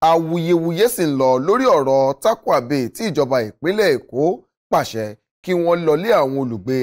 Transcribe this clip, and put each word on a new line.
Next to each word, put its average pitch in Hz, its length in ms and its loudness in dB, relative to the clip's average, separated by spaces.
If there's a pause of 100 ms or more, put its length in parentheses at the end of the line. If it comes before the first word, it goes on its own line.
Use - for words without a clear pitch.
awuyewuye 165 880 2
sì 185 140 -4
ń 143 140 0
lọ 131 120 2 (100)
lórí 214 260 0
ọ̀rọ̀ 135 560 2
Takwa 180 400 0
Bay 123 280 -2
tí - 200 -12
ìjọba 139 340 0
ìpínlẹ̀ 180 500 -2
Èkó 123 300 -4 (480)
pàṣẹ 113 340 -2 (380)
kí 185 100 -4
wọ́n 170 320 0
lọ 151 100 2
lé 190 160 -2
àwọn 139 280 2
olùgbé 120 440 -4